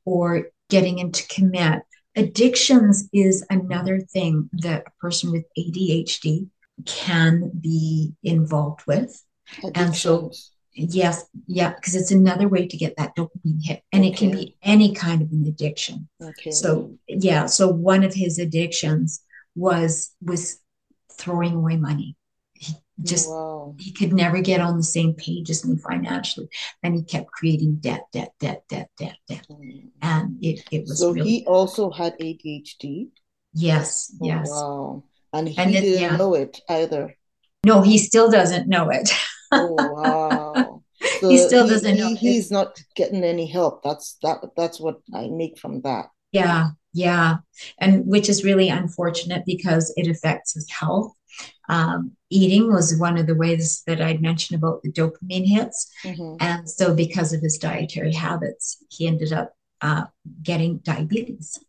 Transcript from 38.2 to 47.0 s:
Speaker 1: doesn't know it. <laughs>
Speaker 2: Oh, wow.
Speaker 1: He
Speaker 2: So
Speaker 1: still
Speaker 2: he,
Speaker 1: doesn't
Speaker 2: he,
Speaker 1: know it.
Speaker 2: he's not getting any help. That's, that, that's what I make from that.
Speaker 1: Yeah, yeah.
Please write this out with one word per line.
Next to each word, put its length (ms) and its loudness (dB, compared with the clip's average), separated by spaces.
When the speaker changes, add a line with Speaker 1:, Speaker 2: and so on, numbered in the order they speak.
Speaker 1:
doesn't 380 4
know 240 0
it. 240 0
<laughs> 40 -2
Speaker 2:
Oh, 220 2
wow. 1080 -2
Speaker 1:
He 400 4
Speaker 2:
So 80 8
Speaker 1:
still 160 8
Speaker 2:
he, 80 4
Speaker 1:
doesn't 240 2
Speaker 2:
he, 60 2
Speaker 1:
know 100 -2
it. 80 -4
Speaker 2:
he's 320 0
not 280 -2
getting 280 -2
any 240 -2
help. 340 -2
That's, 400 -8
that, 220 -4
that's 240 -4
what 220 -8
I 160 -10
make 300 -8
from 240 -12
that. 280 -6
Speaker 1:
Yeah, 360 0
yeah. 440 2